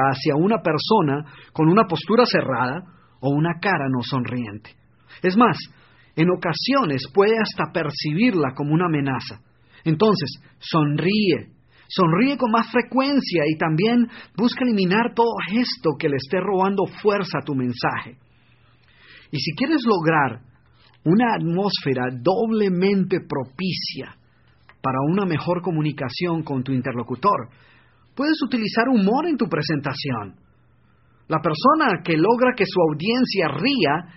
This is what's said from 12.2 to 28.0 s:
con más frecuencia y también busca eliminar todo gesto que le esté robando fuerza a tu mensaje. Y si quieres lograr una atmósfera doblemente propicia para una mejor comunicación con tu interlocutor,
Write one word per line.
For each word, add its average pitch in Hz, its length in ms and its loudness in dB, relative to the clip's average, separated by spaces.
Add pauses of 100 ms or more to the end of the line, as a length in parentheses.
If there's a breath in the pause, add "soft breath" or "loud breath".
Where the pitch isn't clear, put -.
con 240 120 0
más 226 220 0
frecuencia 240 720 0
y 156 120 0
también 208 500 2 (300 loud breath)
busca 240 260 0
eliminar 220 500 0
todo 233 200 2 (160)
gesto 226 500 -2
que 165 80 -2
le 139 80 0
esté 135 240 -2
robando 190 460 0 (160)
fuerza 202 380 0
a 131 60 -8
tu 151 100 -4
mensaje. 123 600 -4 (1120 soft breath)
Y 147 60 -6
si 156 140 -4
quieres 285 340 -2
lograr 156 540 2 (640 soft breath)
una 214 320 4
atmósfera 165 720 -2
doblemente 190 1080 0 (100)
propicia 139 880 -8 (640 soft breath)
para 131 160 -2 (100)
una 196 180 0
mejor 175 380 -2
comunicación 156 800 -4
con 135 200 -4
tu 135 80 -6
interlocutor, 123 800 -2 (640 soft breath)